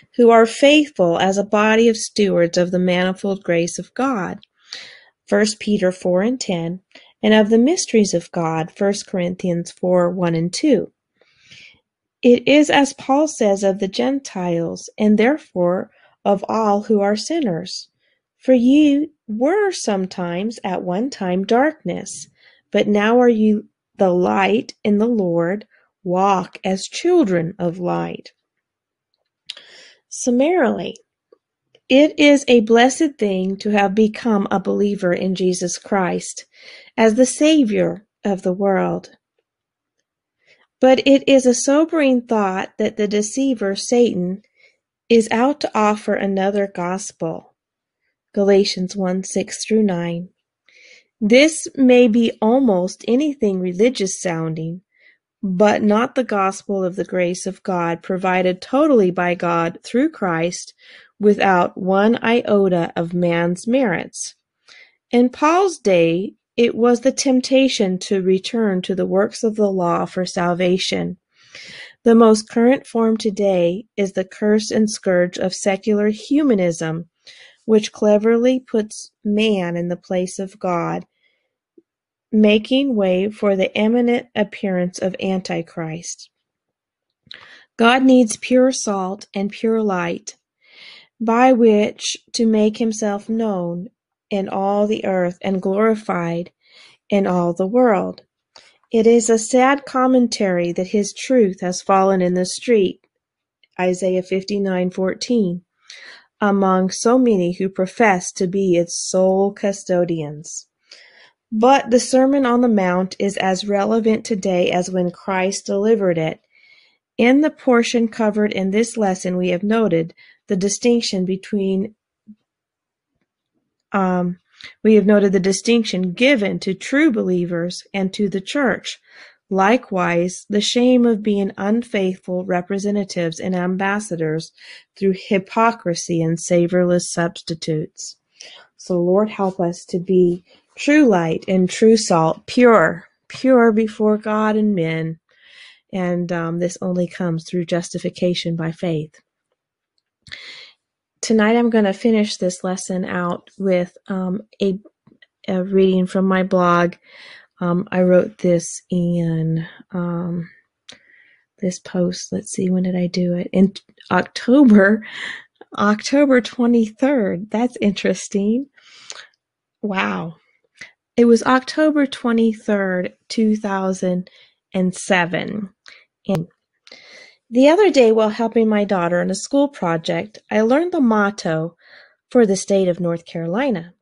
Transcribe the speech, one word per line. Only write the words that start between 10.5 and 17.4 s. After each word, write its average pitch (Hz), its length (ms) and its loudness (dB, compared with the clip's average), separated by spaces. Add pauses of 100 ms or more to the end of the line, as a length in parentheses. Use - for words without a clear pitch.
two. 247 400 0 (1300)
It 240 280 4
is 294 220 6
as 277 240 0
Paul 294 340 0
says 202 340 -2
of 196 180 0
the 196 80 -4
Gentiles, 185 1000 -6 (100)
and 214 200 4
therefore 208 720 -2 (340)
of 202 240 0
all 208 360 0
who 208 160 0
are 202 160 0
sinners, 208 720 -6 (500)